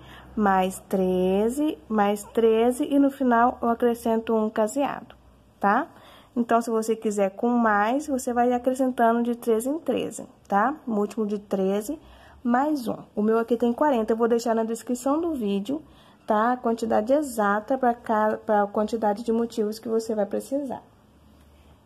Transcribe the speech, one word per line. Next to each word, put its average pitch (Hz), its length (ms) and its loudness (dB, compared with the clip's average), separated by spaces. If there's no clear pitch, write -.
mais 190 540 2
treze, 190 920 0
mais 208 340 0
treze 226 640 2
e 277 120 2
no 277 140 6
final 247 500 2
eu 240 60 -2
acrescento 233 680 0
um 220 160 2
caseado, 220 680 -2
tá? 226 280 2
Então, 233 280 2
se 233 80 -6
você 220 260 0
quiser 202 360 -2
com 240 180 -2
mais, 233 580 2
você 254 240 -4
vai 240 220 2
acrescentando 247 680 2
de 240 140 -2
treze 233 320 0
em 302 120 -4
treze, - 460 -6
tá? 214 260 0
Múltiplo 208 400 -2
de 202 140 -4
treze 202 600 -2
mais 254 440 0
um. 202 100 -6
O 208 80 -2
meu 220 160 2
aqui 233 180 0
tem 240 160 0
quarenta, 240 400 0
eu 226 40 -2
vou 233 100 0
deixar 233 260 0
na 226 100 0
descrição 247 560 -4
do 339 140 -4
vídeo, 208 480 -4
tá? 226 260 2
A 247 40 -4
quantidade 226 540 -2
exata 226 640 0
pra 240 200 2
ca-, 220 500 0
pra 208 220 2
quantidade 214 560 -2
de 226 80 -2
motivos 226 480 -2
que 233 100 -10
você 220 240 -2
vai 208 140 -2
precisar. 240 560 -6